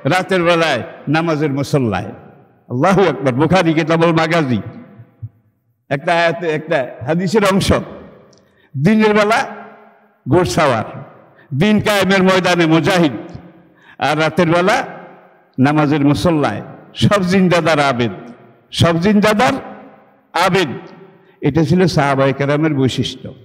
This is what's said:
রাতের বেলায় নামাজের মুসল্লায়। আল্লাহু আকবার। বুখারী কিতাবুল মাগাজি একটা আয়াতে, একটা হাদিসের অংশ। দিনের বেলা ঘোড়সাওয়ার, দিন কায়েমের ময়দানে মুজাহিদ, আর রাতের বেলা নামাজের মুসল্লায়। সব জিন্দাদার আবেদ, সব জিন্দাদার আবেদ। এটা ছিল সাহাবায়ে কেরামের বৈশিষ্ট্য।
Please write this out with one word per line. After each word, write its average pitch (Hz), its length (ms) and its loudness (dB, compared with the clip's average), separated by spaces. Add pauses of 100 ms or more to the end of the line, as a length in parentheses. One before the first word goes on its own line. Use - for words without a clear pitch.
রাতের 180 400 0
বেলায় 165 400 0 (240)
নামাজের 156 460 -2
মুসল্লায়। 131 520 -2 (640)
আল্লাহু 170 320 2
আকবার। 139 320 0
বুখারী 160 400 2
কিতাবুল 165 400 2
মাগাজি 160 480 0 (1300)
একটা 143 240 -2
আয়াতে, 170 340 0
একটা 151 480 -4 (120)
হাদিসের 175 380 0
অংশ। 190 260 2 (1120)
দিনের 214 300 4
বেলা 214 320 2 (840)
ঘোড়সাওয়ার, 151 560 2 (680)
দিন 202 280 2
কায়েমের 196 420 2
ময়দানে 180 420 2
মুজাহিদ, 160 460 2 (840)
আর 147 220 -2
রাতের 160 320 0
বেলা 185 360 0 (720)
নামাজের 147 460 2
মুসল্লায়। 143 560 0 (320)
সব 202 300 0
জিন্দাদার 175 560 2
আবেদ, 123 320 0 (600)
সব 165 280 0
জিন্দাদার 214 540 2 (800)
আবেদ। 180 340 0 (760)
এটা 151 220 0
ছিল 175 240 2
সাহাবায়ে 139 460 2
কেরামের 147 400 0
বৈশিষ্ট্য। 131 560 -4 (160)